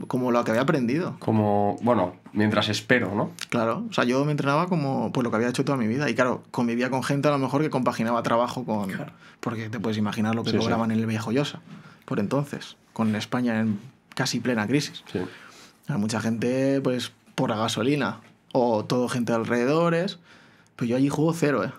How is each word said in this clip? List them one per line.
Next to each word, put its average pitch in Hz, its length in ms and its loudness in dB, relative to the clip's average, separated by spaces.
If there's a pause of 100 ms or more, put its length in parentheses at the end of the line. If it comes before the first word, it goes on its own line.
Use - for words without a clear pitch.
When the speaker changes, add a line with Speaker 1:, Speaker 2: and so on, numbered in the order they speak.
Speaker 1:
como 127 240 0
lo 120 120 4
que 113 80 0
había 113 100 4
aprendido. 139 580 0
Speaker 2:
Como, 104 600 2
bueno, 101 340 2 (180)
mientras 107 360 4
espero, 104 460 2
¿no? 98 160 -2 (180)
Speaker 1:
Claro, 120 400 0
o 196 40 -12
sea, 131 100 2
yo 127 200 2
me 151 80 0
entrenaba 143 360 0
como, 135 440 0
pues, 131 120 0
lo 117 80 -2
que 110 60 2
había 120 120 0
hecho 139 160 -2
toda 139 120 0
mi 113 100 0
vida. 139 220 0
Y 117 40 0
claro, 123 380 0
convivía 120 400 0
con 131 120 0
gente 143 240 2
a 147 40 4
lo 143 80 2
mejor 135 240 0
que 151 80 -2
compaginaba 120 500 0
trabajo 117 440 0
con 104 260 -2
Speaker 3:
Claro. - 220 -8 (260)
Speaker 1:
porque 113 300 -6
te 113 100 -8
puedes 107 180 -2
imaginar 107 380 0
lo 117 80 -2
que 117 80 -2
Speaker 2:
Sí, 110 60 4
sí. - 40 2
Speaker 1:
cobraban 113 300 0
en 110 80 2
el 110 80 0
Villajoyosa, 113 520 -2 (460)
por - 140 -4
entonces, 127 580 -4 (160)
con 110 220 0
España 117 460 0
en 110 180 0 (340)
casi 131 260 -2
plena 110 280 0
crisis. 139 440 -2
Speaker 2:
Sí. 98 80 -2 (680)
Speaker 1:
A 143 100 -2
mucha 107 240 0
gente, 127 600 0
pues, 123 320 -2 (220)
por 127 140 0
la 117 80 0
gasolina, 117 640 0 (340)
o 120 320 2
todo 247 240 0
gente 120 240 -2
alrededores. 147 840 0 (560)
Pero 120 140 -2
yo 117 80 0
allí 139 120 4
juego 156 240 2
cero, 143 300 2
¿eh? - 160 -4